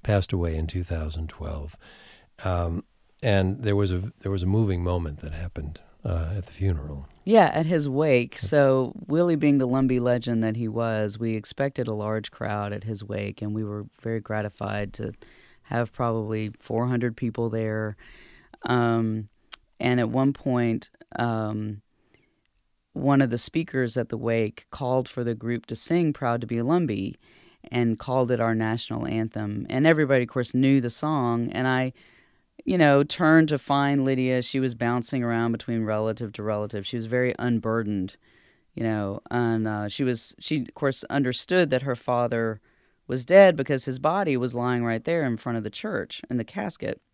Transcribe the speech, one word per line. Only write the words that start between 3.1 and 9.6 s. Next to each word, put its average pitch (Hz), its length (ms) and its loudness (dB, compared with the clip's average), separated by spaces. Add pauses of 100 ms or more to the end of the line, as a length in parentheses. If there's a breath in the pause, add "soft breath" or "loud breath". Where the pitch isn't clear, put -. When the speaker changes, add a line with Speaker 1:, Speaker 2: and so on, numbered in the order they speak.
Speaker 1:
and 98 400 2
there 101 140 2
was 101 160 2
a, 90 260 -4
there 98 140 -4
was 92 100 -2
a 90 40 0
moving 98 360 2
moment 85 380 -2
that 76 120 -10
happened, 78 480 -8 (240)
uh, 85 320 -2
at 92 100 -6
the - 60 -20
funeral. 76 560 -4 (160)
Speaker 2:
Yeah, 202 300 8
at 156 120 2
his 156 220 2
wake. 131 460 2
Speaker 1:
Yep. - 60 -12
Speaker 2:
So 131 520 4 (140)
Willie, 170 300 4
being 143 220 4
the 131 100 2